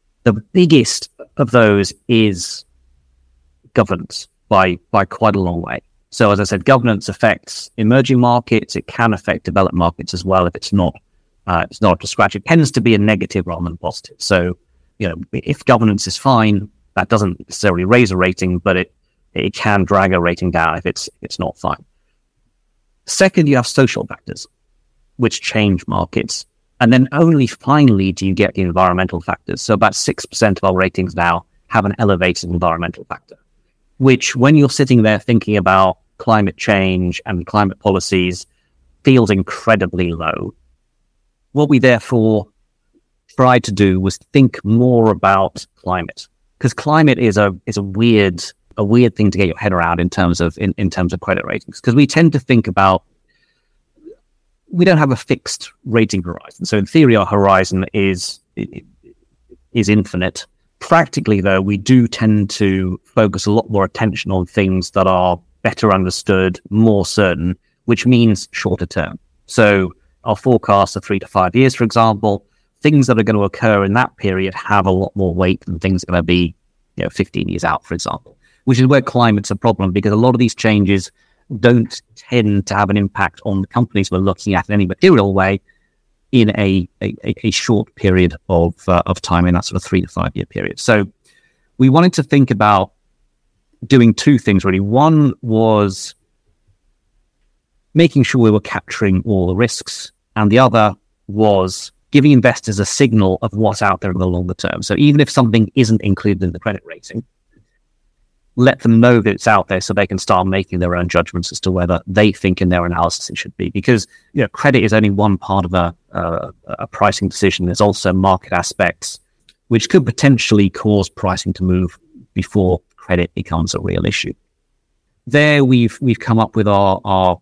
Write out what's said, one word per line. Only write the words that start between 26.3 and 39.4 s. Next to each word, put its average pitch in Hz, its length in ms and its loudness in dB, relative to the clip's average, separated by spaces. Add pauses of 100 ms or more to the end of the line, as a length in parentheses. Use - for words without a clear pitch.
And 117 120 4
then 131 180 4
only 151 380 2
finally 113 640 2
do 98 160 -4
you 95 40 0
get 95 220 0
the 95 80 -4
environmental 90 580 0
factors. - 400 -8
So 110 140 -2
about 101 220 0
six - 280 -6
percent 101 340 -2
of - 60 -10
our 95 120 0
ratings 92 400 -2
now 85 300 -2 (200)
have 104 180 0
an 98 140 -4
elevated 92 520 0
environmental 85 560 -4
factor, - 300 -16 (640)
which 131 380 2
when 135 180 4
you're 143 160 4
sitting 123 320 2
there 107 160 2
thinking 107 380 0
about 95 420 2 (200)
climate 104 380 0
change 92 720 -2
and 87 180 -6
climate 101 360 -2
policies, 90 640 -2 (560)
feels 123 280 4
incredibly 92 840 -2